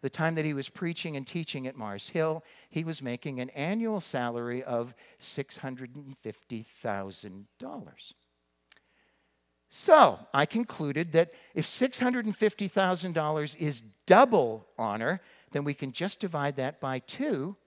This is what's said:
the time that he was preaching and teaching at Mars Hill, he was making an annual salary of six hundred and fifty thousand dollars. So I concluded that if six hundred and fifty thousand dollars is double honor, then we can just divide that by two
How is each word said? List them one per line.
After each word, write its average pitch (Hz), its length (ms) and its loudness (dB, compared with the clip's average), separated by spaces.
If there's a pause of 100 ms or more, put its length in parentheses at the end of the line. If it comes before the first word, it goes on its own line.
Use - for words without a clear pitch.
the 135 80 -4
time 165 240 -2
that 156 100 -2
he 151 80 -2
was 135 160 -6
preaching 170 480 -6
and 135 100 -8
teaching 147 400 -8
at 131 100 -8
Mars 104 340 -8
Hill, 160 340 -2 (240)
he 160 160 -6
was 160 160 -6
making 127 400 -6
an 127 100 -6
annual 208 500 -2
salary 120 640 -4
of 123 320 -4 (240)
six - 400 -10
hundred 127 380 -10
and 139 220 -16
fifty 110 480 -12 (160)
thousand 98 640 -6 (120)
dollars. - 540 -14 (1600)
So 269 480 8 (160)
I 143 100 4
concluded 160 680 -4
that 165 200 4 (220)
if 156 120 -2
six - 340 -2
hundred 247 260 0
and 208 100 -4
fifty 202 320 0
thousand 185 460 0
dollars 151 400 -2
is 143 280 -4 (240)
double 127 600 8 (120)
honor, 113 440 -2 (300)
then 143 120 -2
we 143 100 -2
can 135 160 -6
just - 300 -4
divide 147 360 -2
that 135 240 -4
by 131 180 -4
two 196 580 -4 (100)